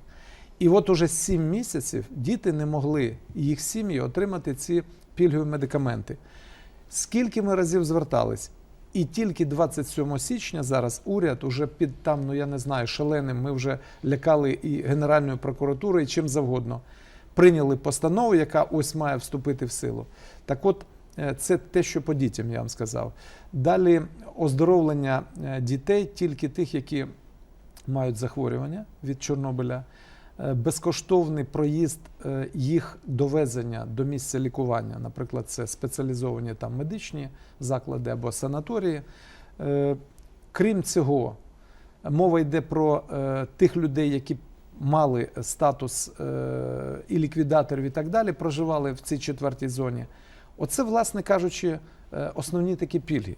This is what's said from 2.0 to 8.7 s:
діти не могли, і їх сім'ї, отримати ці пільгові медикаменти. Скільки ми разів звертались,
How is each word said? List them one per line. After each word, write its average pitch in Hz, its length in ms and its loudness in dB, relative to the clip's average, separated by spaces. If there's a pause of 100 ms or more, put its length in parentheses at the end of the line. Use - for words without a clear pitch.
діти 160 420 0
не 151 120 0
могли, 147 520 0 (180)
і 151 100 -2
їх 147 140 0
сім'ї, 208 400 -2
отримати 156 560 -2
ці 170 280 0 (320)
пільгові 156 340 4
медикаменти. 135 680 -2 (720)
Скільки 226 520 -2
ми 196 140 2
разів 180 300 4
звертались, 127 640 0 (420)